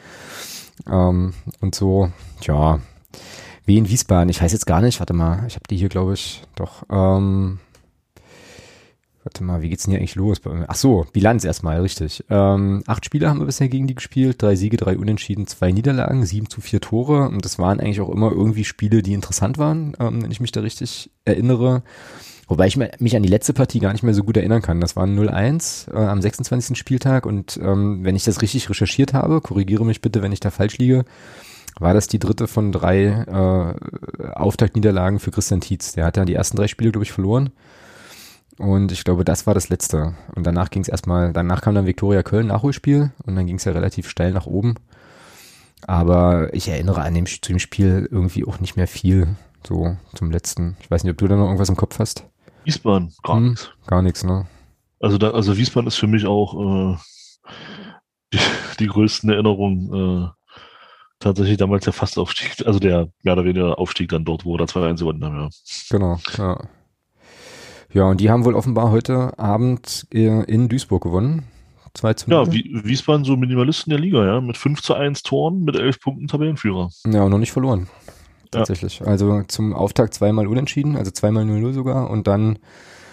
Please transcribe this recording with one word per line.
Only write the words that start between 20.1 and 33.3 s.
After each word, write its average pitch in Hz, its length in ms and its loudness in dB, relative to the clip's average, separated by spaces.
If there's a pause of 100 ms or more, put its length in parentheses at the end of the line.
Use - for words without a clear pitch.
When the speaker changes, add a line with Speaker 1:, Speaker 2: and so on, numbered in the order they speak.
Speaker 1:
wenn 110 80 -6
ich 107 80 -8
mich 120 120 -4
da 113 80 -4
richtig - 500 -8 (140)
erinnere. 123 580 2 (640)
Wobei 90 180 4
ich 104 100 2
me-, 123 220 -2
mich 117 160 2
an 107 80 4
die 95 60 4
letzte 107 240 2
Partie 123 260 0
gar 101 140 2
nicht 107 100 -4
mehr 120 120 2
so 101 100 2
gut 110 120 2
erinnern 104 240 2
kann. 85 200 0
Das 87 160 -2
war 92 100 0
ein 98 80 0
null 104 160 2
eins, 131 640 -2
äh, - 40 -4
am 101 220 2
sechsundzwanzigsten 123 540 -2
Spieltag. 131 500 0
Und, - 380 -6
ähm, 98 400 2
wenn 92 140 2
ich - 80 -2
das 107 180 0
richtig 120 260 -2
recherchiert 131 460 0
habe, 156 260 2
korrigiere 101 440 0
mich 110 160 0
bitte, 107 220 0
wenn 101 100 -2
ich 98 80 -4
da 98 100 -2
falsch - 280 -2
liege, 127 260 4 (720)
war 85 160 4
das 104 120 4
die 110 120 -2
dritte - 280 0
von 104 260 0
drei, 92 340 2
äh, 95 1300 -2